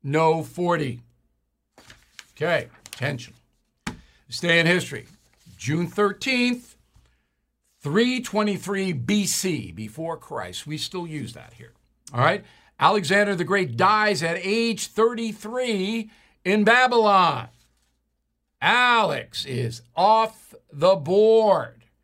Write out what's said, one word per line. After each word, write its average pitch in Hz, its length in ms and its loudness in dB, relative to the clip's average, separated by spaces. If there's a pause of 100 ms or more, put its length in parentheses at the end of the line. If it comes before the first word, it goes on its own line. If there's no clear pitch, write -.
No, 160 400 2
forty. 160 580 -4 (1300)
Okay, 156 320 -2 (260)
intentional. 131 460 -8 (880)
Stay 170 320 2
in 160 60 4
history. 165 420 -2 (500)
June 160 300 -4
thirteenth, 247 880 -2 (1040)
three 233 400 0
twenty-three 196 720 -4
B 196 320 -2
C, 135 460 -4
before 117 460 -10
Christ. 95 500 -12
We 151 100 -10
still 175 300 -10
use 147 260 -10
that - 200 -20
here. - 180 -20 (420)
All 120 60 -2
right? 170 240 2 (380)
Alexander 196 540 2
the 170 80 -4
Great 170 320 -2
dies 202 480 2
at 170 180 -4
age 220 460 -2
thirty-three 226 1200 -2 (360)
in 208 180 2
Babylon. 214 840 4 (1120)
Alex 214 840 0
is 120 360 -6 (160)
off 220 580 0 (160)
the 170 240 4
board. 196 880 2 (200)